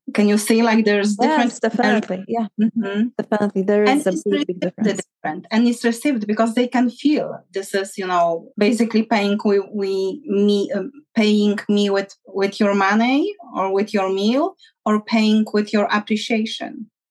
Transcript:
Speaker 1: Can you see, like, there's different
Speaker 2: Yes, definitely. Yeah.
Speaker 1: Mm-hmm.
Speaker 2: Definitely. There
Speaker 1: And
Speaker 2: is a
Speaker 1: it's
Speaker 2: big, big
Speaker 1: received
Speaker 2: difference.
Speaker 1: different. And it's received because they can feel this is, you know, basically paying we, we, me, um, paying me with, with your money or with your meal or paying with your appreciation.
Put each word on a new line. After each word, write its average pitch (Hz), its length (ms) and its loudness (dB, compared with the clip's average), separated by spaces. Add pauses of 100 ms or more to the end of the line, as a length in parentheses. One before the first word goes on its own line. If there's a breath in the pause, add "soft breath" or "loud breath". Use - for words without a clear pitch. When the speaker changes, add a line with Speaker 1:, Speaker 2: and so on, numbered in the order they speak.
(140)
Speaker 1:
Can 208 140 4
you 208 100 4
see, 226 260 2
like, 226 200 2
there's 202 320 2
different 247 360 2
Speaker 2:
Yes, - 80 -14
definitely. 214 680 0
Yeah. 226 200 -4 (140)
Speaker 1:
Mm-hmm. 214 460 0 (100)
Speaker 2:
Definitely. 208 440 -2
There 208 240 2
Speaker 1:
And 285 160 2
Speaker 2:
is - 60 -4
a - 20 2
Speaker 1:
it's 185 140 -2
Speaker 2:
big, 202 100 -2
big 196 140 -2
Speaker 1:
received 180 120 -6
Speaker 2:
difference. 185 420 -2 (220)
Speaker 1:
different. 160 280 -8
And 233 160 2
it's 240 180 -2
received 233 420 -2
because 226 280 0
they 247 120 2
can 247 220 0
feel 240 500 -2 (140)
this 196 200 -6
is, 196 240 -6
you 190 80 -6
know, 175 520 0
basically 220 460 2
paying 202 420 0
we, 202 140 4 (120)
we, 190 540 -4
me, 202 500 2
um, 190 160 -6 (240)
paying 208 420 2 (120)
me 202 200 2
with, 196 240 -2 (140)
with 196 320 -4
your 202 160 2
money 233 580 2 (220)
or 190 180 -2
with 208 200 -2
your 190 180 0
meal 240 440 0 (300 soft breath)
or 214 160 2
paying 214 520 2
with 208 180 -2
your 208 180 2
appreciation. 214 1000 -4 (200)